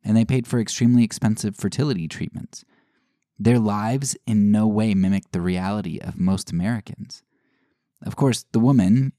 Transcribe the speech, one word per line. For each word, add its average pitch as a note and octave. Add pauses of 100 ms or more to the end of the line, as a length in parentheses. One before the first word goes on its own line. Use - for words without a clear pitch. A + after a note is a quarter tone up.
and G#2+
they A2+
paid B2
for B2
extremely A#2
expensive G#2+
fertility F#2
treatments. - (760)
Their A#2
lives A2 (100)
in G#2
no G#2+
way G#2+
mimicked F#2+
the F2+
reality F#2
of -
most F#2+
Americans. G2+ (840)
Of -
course, C3
the A2+
woman B2